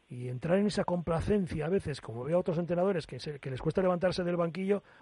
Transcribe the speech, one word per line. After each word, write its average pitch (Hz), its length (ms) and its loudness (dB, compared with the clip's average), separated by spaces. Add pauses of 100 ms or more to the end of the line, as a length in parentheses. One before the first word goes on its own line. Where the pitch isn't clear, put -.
y 123 180 -8
entrar 143 300 0
en 208 100 4
esa 196 180 0
complacencia 170 800 0
a - 20 -2
veces, 170 320 -2
como 117 220 -8
veo 160 140 2
a - 20 4
otros 180 180 0
entrenadores 175 480 0
que 127 140 -10
se, 147 200 -8
que 135 120 -6
les 127 100 -4
cuesta 160 200 2
levantarse 180 420 2
del 175 140 0
banquillo 185 440 0 (200)